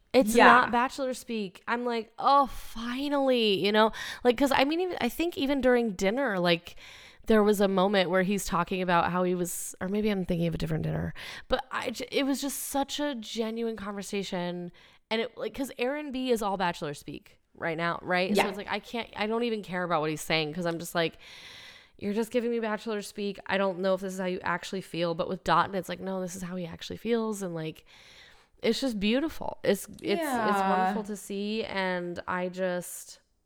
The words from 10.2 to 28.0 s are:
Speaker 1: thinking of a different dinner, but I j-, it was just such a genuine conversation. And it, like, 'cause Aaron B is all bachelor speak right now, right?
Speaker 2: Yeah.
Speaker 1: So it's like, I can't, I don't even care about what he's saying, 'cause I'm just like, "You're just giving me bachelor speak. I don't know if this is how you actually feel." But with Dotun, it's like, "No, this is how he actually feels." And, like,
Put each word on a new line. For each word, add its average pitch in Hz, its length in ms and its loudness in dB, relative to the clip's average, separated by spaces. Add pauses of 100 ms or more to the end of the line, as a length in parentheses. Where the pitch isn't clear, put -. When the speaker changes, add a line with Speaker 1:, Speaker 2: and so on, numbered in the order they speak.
Speaker 1:
thinking 170 220 0
of 165 80 -2
a - 20 -4
different 160 260 -2
dinner, 160 300 -4 (360)
but - 200 0
I - 220 -4
j-, - 200 -8
it 269 140 2
was 262 160 0
just 269 220 -4
such 277 380 -4
a 294 140 -2
genuine 226 600 -6
conversation. 190 960 -6 (380)
And 220 120 -2
it, - 160 -6
like, 202 160 -6
'cause 269 240 -6
Aaron 285 360 -4
B 254 180 0
is 226 100 2
all 202 160 -2
bachelor 175 360 -2
speak - 460 -16 (160)
right 165 220 -4
now, 170 240 -2
right? 180 300 2
Speaker 2:
Yeah. 202 120 4
Speaker 1:
So 208 60 0
it's 190 80 -8
like, 202 140 -8
I 214 80 -4
can't, - 380 -10
I 208 100 -2
don't 226 160 -2
even 220 200 -4
care 180 200 -6
about 170 180 0
what 156 80 0
he's 151 120 -4
saying, 156 320 0
'cause 175 120 -4
I'm 170 140 -2
just 170 160 -8
like, 165 220 0 (800)
"You're 202 160 -4
just 226 180 -2
giving 240 180 0
me 233 100 -2
bachelor 214 440 -4
speak. 202 420 -6
I 190 140 -2
don't 190 200 0
know 190 140 2
if 185 80 -2
this 190 120 -6
is 185 60 -8
how 190 60 -2
you 185 180 -2
actually 175 380 -4
feel." 170 320 -2
But 165 160 -2
with 175 140 -6
Dotun, 175 320 2
it's 180 120 -4
like, 180 120 -6
"No, 190 200 -4
this 180 160 -6
is 190 60 -8
how 180 140 -8
he 180 100 -6
actually 170 320 -10
feels." 220 460 -2
And, 175 100 -6
like, 160 320 -8 (800)